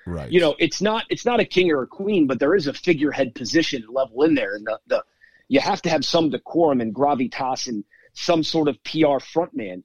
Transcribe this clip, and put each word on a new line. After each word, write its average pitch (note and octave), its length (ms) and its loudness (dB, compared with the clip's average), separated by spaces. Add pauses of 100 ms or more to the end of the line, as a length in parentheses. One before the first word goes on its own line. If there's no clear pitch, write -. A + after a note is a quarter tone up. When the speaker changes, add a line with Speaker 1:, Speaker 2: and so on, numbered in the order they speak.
Speaker 1:
Right. E2+ 240 -8
Speaker 2:
You E3+ 120 4
know, D#3 180 2
it's E3 220 -2
not, G#3+ 280 0
it's - 160 -6
not A#3+ 140 2
a G3+ 60 0
king F3+ 260 2
or C3+ 120 0
a A#2+ 40 -8
queen, F#3+ 400 0
but B2+ 120 -2
there D3+ 160 4
is D3 120 0
a C3 60 -4
figurehead C#3 640 -2
position C3 540 -2
level B2 340 -2
in D#3+ 120 4
there. G#2 200 -2
And G#2+ 100 -12
the, G#2+ 220 -4
the, A#2+ 160 0 (440)
you - 140 4
have F#3+ 220 -2
to F3 60 -2
have D3+ 140 2
some E3 260 2
decorum C#3 520 2
and A2 120 -4
gravitas B2+ 760 -2
and G#2+ 180 -6 (280)
some E3 300 0
sort D#3 240 0
of C3 160 -2
P D#3 220 0
R C#3 140 2
frontman, G#2+ 640 -6